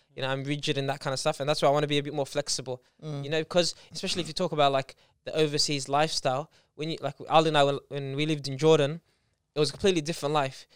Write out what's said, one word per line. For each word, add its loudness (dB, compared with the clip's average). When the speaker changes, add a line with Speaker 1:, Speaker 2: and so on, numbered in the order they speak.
Speaker 1:
you -10
know, -4
I'm -2
rigid -2
and -4
that -4
kinda -4
stuff. -2
And -4
that's 0
why 6
I 6
wanna 2
be 0
a -4
bit -8
more -2
flexible, -6
Speaker 2:
Mm. -10
Speaker 1:
you -10
know, 0
because 0
especially -6
if -8
you -12
talk -2
about, 4
like, -2
the -10
overseas 0
lifestyle, 0
when -6
you, -6
like, -6
Ali 6
and 2
I, 6
when, 2
when -8
we 0
lived -2
in -6
Jordan, 4
it -4
was 2
a -8
completely 2
different -4
life. -2